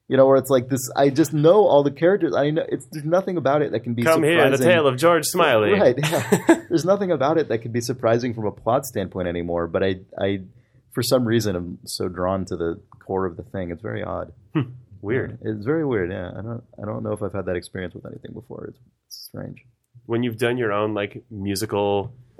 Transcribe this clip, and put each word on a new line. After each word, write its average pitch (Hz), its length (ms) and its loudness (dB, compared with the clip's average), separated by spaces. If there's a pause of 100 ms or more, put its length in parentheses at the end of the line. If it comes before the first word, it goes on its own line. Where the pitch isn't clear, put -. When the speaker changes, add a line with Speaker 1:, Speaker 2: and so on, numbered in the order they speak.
Speaker 1:
You 127 80 0
know, 135 100 8
where 135 100 8
it's 131 140 2
like 123 180 2
this, 127 260 -4
I 139 140 4
just 143 240 0
know 170 340 6
all 143 160 6
the 143 80 2
characters. 160 460 0
I 143 140 2
know 160 180 -2
it's, 127 240 -6
there's 151 140 -12
nothing 180 320 0
about 139 240 2
it 127 100 -2
that 113 80 -2
can 120 140 -6
be 117 100 -2
Speaker 2:
Come 160 180 4
Speaker 1:
surprising. 165 160 4
Speaker 2:
hear 143 180 6
the - 20 0
tale 160 280 4
of 127 120 2
George 160 260 4
Smiley. 123 480 4
Speaker 1:
Right. 147 260 4
Yeah. 151 640 2
Speaker 2:
<laughs> - 40 -20
Speaker 1:
There's 156 160 0
nothing 190 260 2
about 151 280 2
it 143 100 0
that 113 140 -2
can 117 100 -8
be 120 80 -2
surprising 120 540 0
from 110 120 -8
a 98 60 -2
plot 131 340 -2
standpoint 92 400 -6
anymore. 85 400 -2
But 87 160 -2
I, 95 140 0 (200)
I, 98 240 -2 (520)
for 127 100 -4
some 127 240 2
reason, 110 300 0
I'm 87 300 -8
so - 220 -6
drawn 92 380 -2
to 98 100 -8
the 85 240 -4 (240)
core 95 220 -2
of 85 100 -6
the 87 60 -12
thing. 90 300 -8
It's 82 100 -12
very 110 220 -8
odd. 90 280 -8 (220)
Speaker 2:
Hmm. 160 60 2 (400)
Weird. 107 440 -4
Speaker 1:
Yeah, 110 80 -4
it's 104 120 -8
very 156 200 -2
weird. 101 280 -2
Yeah, 92 260 -8
I - 40 -12
don't, 117 200 -10 (180)
I 104 40 -10
don't 113 180 -8
know 107 100 -4
if 107 100 -6
I've 95 100 -6
had 98 140 -6
that 90 100 -2
experience 90 380 -10
with - 120 -16
anything - 260 -16
before. - 360 -16
It's, - 100 -18 (300)
it's - 180 -20
strange. - 380 -14 (420)
Speaker 2:
When 117 160 -2
you've 113 160 -4
done 120 180 0
your 117 160 -2
own, 107 220 -2
like, 104 380 -6
musical 101 800 -2 (280)